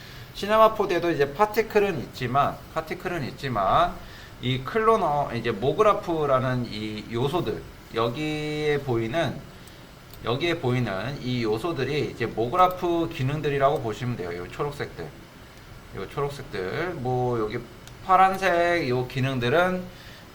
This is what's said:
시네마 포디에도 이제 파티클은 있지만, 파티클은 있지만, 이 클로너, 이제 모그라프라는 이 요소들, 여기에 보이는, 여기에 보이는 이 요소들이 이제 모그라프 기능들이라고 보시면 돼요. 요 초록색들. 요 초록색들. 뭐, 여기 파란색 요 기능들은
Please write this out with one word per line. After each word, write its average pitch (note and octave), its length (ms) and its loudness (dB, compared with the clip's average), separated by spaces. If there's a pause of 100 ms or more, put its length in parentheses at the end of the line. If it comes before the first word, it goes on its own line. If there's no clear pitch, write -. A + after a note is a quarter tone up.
(340)
시네마 A3 400 4
포디에도 F3 380 2
이제 C#3 220 2
파티클은 G#3 680 2
있지만, B2 580 0 (160)
파티클은 F3 560 -6
있지만, B2+ 640 2 (480)
이 B2+ 240 0
클로너, G3 680 2
이제 A#2 160 0
모그라프라는 C3 1200 2
이 G#2+ 400 -6
요소들, A#2+ 540 -2 (320)
여기에 D3+ 840 0
보이는, B2 600 -2 (840)
여기에 D#3+ 340 0
보이는 A#2+ 640 -2
이 B2 240 -2
요소들이 B2 680 -2
이제 A#2 140 -4
모그라프 E3+ 880 2
기능들이라고 C#3+ 680 0
보시면 A#2+ 380 -4
돼요. F2 180 -6
요 F2 140 -8
초록색들. B2+ 580 -6 (880)
요 F#2 140 -8
초록색들. C#3 840 -6
뭐, B2 440 0
여기 G#2+ 200 -2 (460)
파란색 F3+ 840 4
요 B2+ 180 0
기능들은 C#3 960 0 (320)